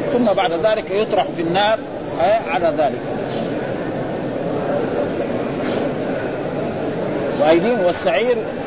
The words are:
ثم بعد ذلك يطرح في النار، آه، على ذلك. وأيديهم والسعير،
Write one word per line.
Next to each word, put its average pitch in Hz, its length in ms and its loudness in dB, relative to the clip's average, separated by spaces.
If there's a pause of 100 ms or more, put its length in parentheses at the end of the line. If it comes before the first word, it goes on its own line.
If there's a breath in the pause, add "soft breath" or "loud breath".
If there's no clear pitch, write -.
(140)
ثم 240 120 4
بعد 185 260 4
ذلك 165 400 2
يطرح 208 340 2 (120)
في 170 40 -2
النار، 196 380 2 (420)
آه، 190 180 6 (100)
على 170 280 2
ذلك. 131 220 2 (4000)
وأيديهم 180 440 4
والسعير، 196 520 2 (300)